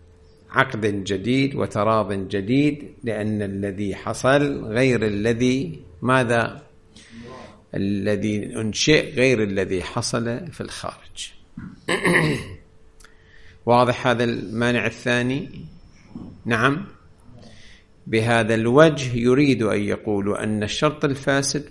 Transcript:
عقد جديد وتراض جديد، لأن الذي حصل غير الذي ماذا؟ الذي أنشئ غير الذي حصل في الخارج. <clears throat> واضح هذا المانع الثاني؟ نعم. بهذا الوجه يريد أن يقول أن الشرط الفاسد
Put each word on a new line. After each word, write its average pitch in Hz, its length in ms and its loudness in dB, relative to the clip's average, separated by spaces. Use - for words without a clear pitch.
عقد 107 520 0
جديد 110 520 0
وتراض 104 580 0
جديد، 110 800 -2
لأن 107 380 -2
الذي 98 540 -4
حصل 135 680 0
غير 117 400 2
الذي 123 800 0
ماذا؟ 120 640 0
الذي 101 800 -2
أنشئ 139 600 2
غير 123 280 4
الذي 95 400 -2
حصل 120 680 -4
في - 100 -12
الخارج. - 720 -12
<clears throat> - 1800 -4
واضح 120 420 4
هذا 120 160 4
المانع 117 640 0
الثاني؟ 123 800 -2
نعم. 127 400 0
بهذا 113 480 2
الوجه 131 640 4
يريد 123 460 4
أن 101 160 2
يقول 101 580 -2
أن 107 260 -2
الشرط 147 420 -2
الفاسد 139 640 -2